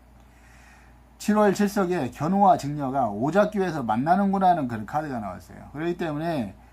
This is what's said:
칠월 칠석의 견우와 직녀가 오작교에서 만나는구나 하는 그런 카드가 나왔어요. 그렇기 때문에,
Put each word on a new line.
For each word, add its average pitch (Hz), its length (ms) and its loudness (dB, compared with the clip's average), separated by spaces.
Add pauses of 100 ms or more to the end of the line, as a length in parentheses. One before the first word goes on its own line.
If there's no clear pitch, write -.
(1160)
칠월 208 380 4
칠석의 180 580 -2
견우와 185 460 4
직녀가 139 500 -2
오작교에서 165 760 0
만나는구나 185 640 2
하는 160 200 2
그런 110 160 -6
카드가 147 340 -4
나왔어요. 98 540 -12
그렇기 165 240 -6
때문에, 151 580 -4 (180)